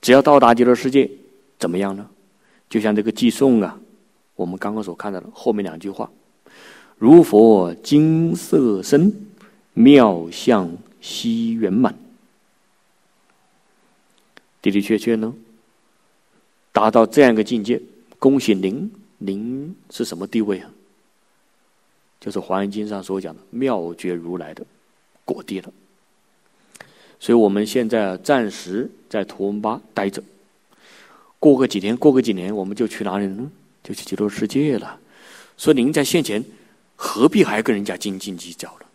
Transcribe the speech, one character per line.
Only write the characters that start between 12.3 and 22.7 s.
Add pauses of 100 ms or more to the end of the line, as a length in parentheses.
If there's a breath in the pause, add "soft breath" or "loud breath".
的
的
确
确
呢， (1400)
达
到
这
样
一
个
境
界， (380)
恭
喜
您！ (280)
您 (140)
是
什
么
地
位
啊？ (1500)
就
是
《华
严